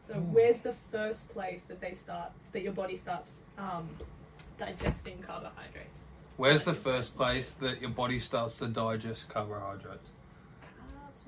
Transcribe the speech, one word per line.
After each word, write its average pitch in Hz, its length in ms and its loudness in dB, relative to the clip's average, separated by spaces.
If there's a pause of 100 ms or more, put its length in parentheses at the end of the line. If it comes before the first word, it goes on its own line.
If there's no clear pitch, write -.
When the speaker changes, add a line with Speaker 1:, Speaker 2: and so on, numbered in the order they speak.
Speaker 1:
So 214 140 -6
Speaker 2:
Ooh. 196 40 2
Speaker 1:
where's 226 400 8
the 254 120 -2
first 214 600 -4
place 185 340 -6
that 180 140 -12
they 180 140 -6
start, 175 360 -6 (220)
that 196 100 -2
your 196 100 -2
body 185 240 -2
starts, - 480 -6 (140)
um, 180 300 -4 (680)
digesting - 600 -2
carbohydrates? - 920 -10 (240)
Speaker 2:
Where's 143 280 10
Speaker 1:
So 175 80 4
Speaker 2:
the 147 40 2
first 127 400 0
Speaker 1:
digestion. - 20 -14
Speaker 2:
place 127 360 4
that 123 260 -2
your 123 100 -4
body 123 280 2
starts 117 400 2
to 131 80 -2
digest 113 600 0
carbohydrates? 101 840 -6 (520)
Speaker 1:
Carbs, - 640 -16